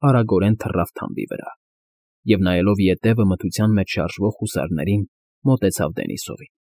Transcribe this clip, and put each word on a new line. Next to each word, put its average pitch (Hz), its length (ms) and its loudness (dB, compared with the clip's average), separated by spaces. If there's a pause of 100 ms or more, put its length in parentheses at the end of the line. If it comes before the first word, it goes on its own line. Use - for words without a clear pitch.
արագորեն 110 560 4
թռավ - 340 -4
թամբի - 340 -8
վրա, - 240 -10 (760)
և 98 200 4
նայելով 95 380 2
ետևը 113 420 2
մթության 101 500 0
մեջ 95 200 -2
շարժվող 98 420 -2
հուսարներին, 92 640 -2 (420)
մոտեցավ 98 480 0
Դենիսովին։ - 680 -10